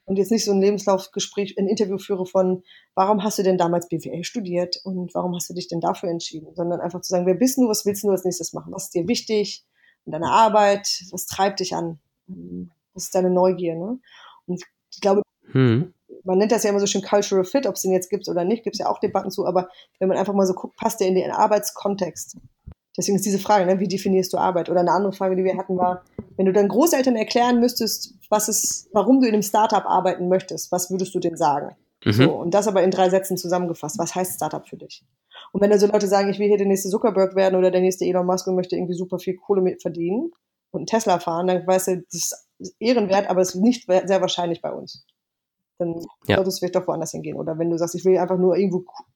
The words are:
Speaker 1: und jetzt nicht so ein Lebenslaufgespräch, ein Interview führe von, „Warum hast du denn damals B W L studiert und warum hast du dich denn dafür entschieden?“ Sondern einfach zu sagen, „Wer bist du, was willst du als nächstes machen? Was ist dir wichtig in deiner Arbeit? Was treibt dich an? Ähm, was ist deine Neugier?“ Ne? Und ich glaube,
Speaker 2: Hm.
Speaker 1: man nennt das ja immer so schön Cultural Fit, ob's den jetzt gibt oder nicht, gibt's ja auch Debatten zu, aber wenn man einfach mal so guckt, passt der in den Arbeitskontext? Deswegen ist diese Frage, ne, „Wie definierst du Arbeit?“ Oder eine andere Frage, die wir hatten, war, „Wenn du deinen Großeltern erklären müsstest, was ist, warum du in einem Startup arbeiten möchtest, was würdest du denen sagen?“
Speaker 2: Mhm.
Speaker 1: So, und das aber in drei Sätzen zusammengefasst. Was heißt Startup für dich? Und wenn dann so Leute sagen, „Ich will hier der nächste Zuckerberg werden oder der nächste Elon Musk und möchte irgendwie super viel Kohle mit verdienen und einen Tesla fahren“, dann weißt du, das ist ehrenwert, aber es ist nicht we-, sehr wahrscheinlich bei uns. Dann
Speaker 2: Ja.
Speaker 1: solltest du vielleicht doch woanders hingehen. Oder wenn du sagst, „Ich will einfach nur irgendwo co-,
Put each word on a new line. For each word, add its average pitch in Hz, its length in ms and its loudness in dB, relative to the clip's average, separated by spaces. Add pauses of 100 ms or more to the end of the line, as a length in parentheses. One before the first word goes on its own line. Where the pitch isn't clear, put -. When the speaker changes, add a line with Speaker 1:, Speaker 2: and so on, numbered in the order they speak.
Speaker 1:
und 196 120 -2
jetzt 196 140 2
nicht 220 140 0
so 208 60 0
ein 196 100 4
Lebenslaufgespräch, 196 1000 -2
ein 196 80 0
Interview 196 320 0
führe 185 260 -4
von, 185 380 0 (320)
„Warum 190 280 2
hast 208 140 -4
du 202 60 0
denn 185 160 4
damals 170 280 0
B 160 160 -6
W - 60 -10
L 165 140 -8
studiert 180 600 -4
und 180 300 -8
warum 175 220 -4
hast 175 140 -8
du 175 40 -14
dich 180 140 -10
denn 165 140 -6
dafür 170 280 -2
entschieden?“ 160 460 -10
Sondern 175 260 -4
einfach 180 200 -8
zu - 80 -12
sagen, 180 180 0
„Wer 185 80 4
bist 254 220 2
du, 254 100 4
was 214 180 -2
willst 202 180 -4
du 208 60 0
als 185 160 0
nächstes 175 280 -6
machen? 160 200 -12
Was 190 120 -12
ist - 100 -10
dir 170 120 -4
wichtig 214 560 -2 (420)
in - 60 -12
deiner 156 200 -2
Arbeit? 202 560 4 (240)
Was 180 140 -8
treibt 196 340 -2
dich 185 160 -4
an? 165 240 -6 (280)
Ähm, 180 440 -14 (220)
was 185 120 -12
ist - 100 -6
deine 185 140 2
Neugier?“ 180 460 2
Ne? 214 240 -8 (480)
Und 180 140 -6 (300)
ich - 100 -18
glaube, 202 200 4 (300)
Speaker 2:
Hm. 131 420 4 (300)
Speaker 1:
man 185 160 2
nennt 214 120 4
das 220 120 2
ja 208 80 2
immer 202 80 2
so 202 80 0
schön 196 160 -2
Cultural 202 420 2
Fit, 269 220 0
ob's 190 160 -4
den 190 80 0
jetzt 185 180 0
gibt 196 180 -6
oder 170 160 -2
nicht, 233 200 -2
gibt's 202 160 -6
ja 180 100 -2
auch 208 100 -2
Debatten 196 300 -2
zu, 185 160 -4
aber 180 240 0 (300)
wenn 190 80 0
man 185 100 2
einfach 196 160 -2
mal 196 140 4
so 185 60 2
guckt, - 220 -10
passt - 240 -4
der 190 80 2
in 185 80 2
den - 160 0
Arbeitskontext? 202 1040 -2 (600)
Deswegen 196 200 0
ist 190 80 -2
diese 196 140 0
Frage, 196 260 2
ne, 185 140 2
„Wie 196 80 -2
definierst 185 460 0
du - 40 -2
Arbeit?“ 175 320 0
Oder 175 100 2
eine 175 120 2
andere 190 220 0
Frage, 190 220 -2
die 185 80 0
wir 185 140 0
hatten, 190 200 -4
war, 180 260 0 (340)
„Wenn 190 80 2
du 190 80 4
deinen 202 160 4
Großeltern 269 480 4
erklären 240 420 2
müsstest, 233 540 -2 (160)
was 214 180 0
ist, - 460 -4
warum 220 260 6
du 254 80 4
in 214 60 2
einem 214 100 4
Startup 214 420 2
arbeiten 180 440 0
möchtest, 185 420 -2
was 180 180 -2
würdest 185 240 -4
du 180 60 -2
denen 165 180 -2
sagen?“ 147 380 0 (300)
Speaker 2:
Mhm. 107 80 2
Speaker 1:
So, 135 220 4
und 170 180 -4
das 202 160 4
aber 190 140 2
in 185 80 4
drei 185 180 2
Sätzen 190 260 0
zusammengefasst. 175 640 -4
Was 170 160 -4
heißt 185 200 -4
Startup 151 320 -6
für - 100 -18
dich? - 260 -20 (480)
Und 190 100 0
wenn 202 100 6
dann 208 80 6
so 208 80 6
Leute 208 200 2
sagen, 196 220 2
„Ich 196 100 -2
will 208 80 2
hier 208 100 6
der 196 100 2
nächste 190 220 0
Zuckerberg 190 460 2
werden 190 220 4
oder 185 120 6
der 180 120 2
nächste 185 240 0
Elon 180 200 0
Musk 185 220 -2
und 185 80 0
möchte 180 220 -2
irgendwie 180 180 -4
super 180 240 -6
viel 185 160 -6
Kohle 190 260 -2
mit 180 200 -2
verdienen 180 500 -4 (400)
und - 80 -8
einen 170 80 -10
Tesla 220 320 0
fahren“, 170 280 -2
dann 180 200 0
weißt 185 220 0
du, 180 120 -2 (100)
das - 360 -8 (120)
ist 185 200 -18
ehrenwert, 208 500 0
aber 185 120 2
es 180 140 0
ist 185 60 -2
nicht 240 280 0
we-, 185 180 4
sehr 190 140 2
wahrscheinlich 175 400 -2
bei 151 100 -6
uns. - 340 -14 (760)
Dann 170 140 -2 (320)
Speaker 2:
Ja. 202 120 2
Speaker 1:
solltest 190 200 0
du - 20 -8
vielleicht 180 180 -4
doch 180 100 -4
woanders 165 240 -4
hingehen. 156 240 -10
Oder 160 240 -8
wenn 170 100 -2
du 170 80 -2
sagst, 170 180 -4
„Ich 175 100 -4
will 185 120 6
einfach 180 200 0
nur 180 180 2
irgendwo 180 240 0
co-, - 240 -16 (120)